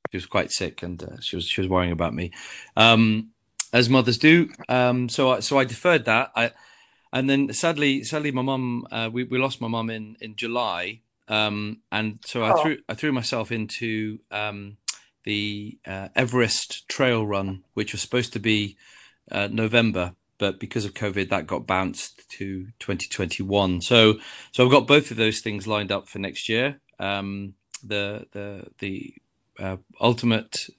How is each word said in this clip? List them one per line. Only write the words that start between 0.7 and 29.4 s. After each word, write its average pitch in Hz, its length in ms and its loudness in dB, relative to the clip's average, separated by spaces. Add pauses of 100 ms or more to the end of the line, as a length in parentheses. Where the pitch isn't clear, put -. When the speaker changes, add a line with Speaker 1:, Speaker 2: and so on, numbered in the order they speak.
Speaker 1:
and, 85 180 -10
uh, - 200 -14
she - 160 -8
was, 87 100 -6
she - 140 -2
was 92 80 -2
worrying 90 240 2
about 82 200 -2
me, 87 180 -6 (440)
um, 110 540 4 (420)
as 120 180 4
mothers 123 280 4
do. 160 320 6 (180)
Um, 123 420 2
so 131 220 2
I, 107 80 2
so 139 180 2
I 131 60 4
deferred 127 420 0
that. 120 300 2
I, 117 160 0 (600)
and 131 180 0
then 139 240 2
sadly, 143 500 2
sadly, 147 280 -4
my 127 120 -2
mum, 127 480 -4
uh, 113 200 -4
we, 123 120 -4
we 127 140 -4
lost 131 240 -2
my 113 60 -4
mum 113 220 -4
in, 110 300 -12
in 107 160 -16
July. 110 640 -4 (300)
Um, 107 500 -2 (100)
and 107 360 -4
so 117 180 -4
I 107 80 2
Speaker 2:
Oh. 165 100 4
Speaker 1:
threw, 156 160 0 (120)
I 156 60 -8
threw 151 180 -2
myself 117 360 -2
into, 110 680 -4 (100)
um, 104 480 -8 (460)
the, 104 640 -4
uh, 95 280 -10
Everest 120 760 2
Trail 117 360 2
Run, 98 380 -4 (100)
which 107 200 -4
was 104 80 -2
supposed - 320 0
to 110 60 -6
be, 104 360 0 (560)
uh, 101 180 -2
November, 110 640 2 (220)
but 98 220 -2
because 104 260 -4
of 98 80 -8
covid, 98 360 -4
that 82 180 -2
got 92 180 -4
bounced - 720 -2
to 95 300 -8 (100)
twenty - 300 -4
twenty-one. 95 760 0
So, 110 380 6 (320)
so 123 140 4
I've 127 60 4
got 135 140 8
both 147 260 4
of 110 60 -6
those 110 220 2
things 104 260 -4
lined 104 260 -2
up - 180 -4
for 98 100 -10
next - 300 -6
year. 131 320 -2 (180)
Um, 98 560 -6 (260)
the, 104 520 -6
the, 101 340 -12 (120)
the, 95 340 -8 (440)